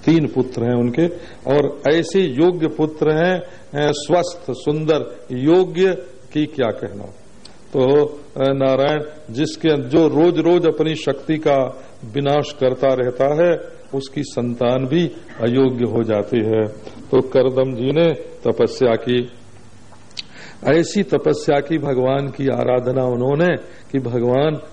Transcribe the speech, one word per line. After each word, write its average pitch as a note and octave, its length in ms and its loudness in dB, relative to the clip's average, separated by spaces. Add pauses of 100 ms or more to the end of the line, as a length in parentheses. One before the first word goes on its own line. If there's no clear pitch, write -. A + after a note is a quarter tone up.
तीन D#3 220 4
पुत्र A#2 380 -2
हैं A#2+ 100 2
उनके B2 320 2 (500)
और C#3 320 0
ऐसे E3 320 2
योग्य D#3+ 480 2
पुत्र D#3 420 0
हैं, F3 300 2
अ, D3 520 -4
स्वस्थ, - 580 -2
सुंदर, D3+ 840 -2
योग्य, E3+ 720 2 (280)
कि D3+ 140 0
क्या B2+ 240 -2
कहना। G2+ 340 -8 (680)
तो, C#3 320 4
अ, D3 120 -8 (240)
नारायण, C3+ 600 0 (280)
जिसके, D#3 380 -2
जो D3 400 2
रोज-रोज E3+ 580 2
अपनी D#3 280 0
शक्ति C#3+ 420 -4
का C#3 460 0 (320)
विनाश C#3+ 380 0
करता C3 360 0
रहता C3 560 2
है, F3 140 2 (360)
उसकी C#3 280 -6
संतान B2 640 -2
भी E3 200 0 (340)
अयोग्य A#2+ 440 2
हो A#2 180 0
जाती G#2+ 360 0
है। A2 280 0 (440)
तो C3 100 4
करदम C3 540 0
जी B2 180 -2
ने E3 220 2
तपस्या A#2 800 0
की, B2 360 -2 (1400)
ऐसी E3 340 2
तपस्या D3 580 0
की, D#3+ 180 -4
भगवान C3+ 500 0
की C3+ 200 -4
आराधना B2+ 560 0
उन्होंने C#3 520 0 (360)
कि C#3 60 0
भगवान B2 640 0 (120)